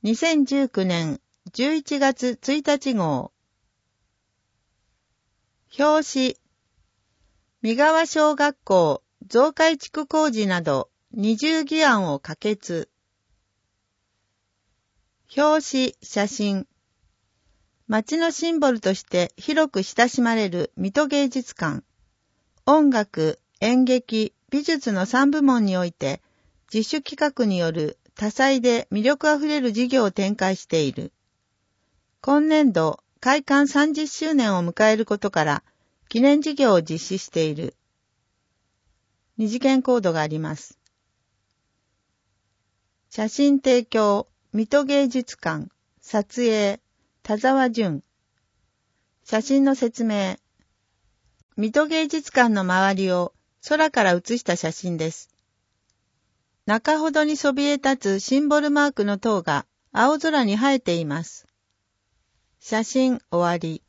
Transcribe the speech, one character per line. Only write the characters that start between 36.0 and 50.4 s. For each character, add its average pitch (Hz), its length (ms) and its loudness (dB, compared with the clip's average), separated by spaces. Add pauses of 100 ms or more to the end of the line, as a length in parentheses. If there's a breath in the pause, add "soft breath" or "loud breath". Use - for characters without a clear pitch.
記 226 120 0
念 285 200 4
事 294 140 -6
業 262 180 4
を 175 80 6
実 160 260 -8
施 190 120 -6
し - 100 -14
て 165 160 0
い 151 100 -4
る。 165 200 -10 (1600)
二 220 100 -2
次 226 120 -4
元 269 220 2
コ 254 160 2
ー 226 40 0
ド 180 120 0
が 160 80 0
あ 151 60 -2
り 156 120 -6
ま 156 160 -6
す。 - 240 -20 (2250)
写 220 200 -6
真 285 300 2
提 247 260 2
供、 208 420 0 (260)
水 214 140 -2
戸 285 180 2
芸 277 220 2
術 247 300 -6
館、 156 300 -6 (340)
撮 214 400 -6
影、 214 380 0 (440)
田 214 140 -4
沢 262 320 2
淳。 202 340 -4 (1200)
写 220 180 -2
真 269 220 2
の 269 100 4
説 240 300 -4
明。 202 340 -2 (1200)